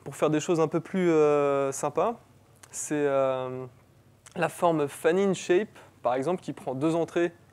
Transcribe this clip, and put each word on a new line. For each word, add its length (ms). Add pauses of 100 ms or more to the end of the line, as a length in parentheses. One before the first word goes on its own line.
pour 100
faire 160
des 80
choses 200
un 80
peu 120
plus, 320
euh, 600
sympas, 440 (560)
c'est, 240
euh, 680 (720)
la 140
forme 380
fan-in 460
shape, 440 (240)
par 140
exemple, 260
qui 120
prend 200
deux 220
entrées 360 (220)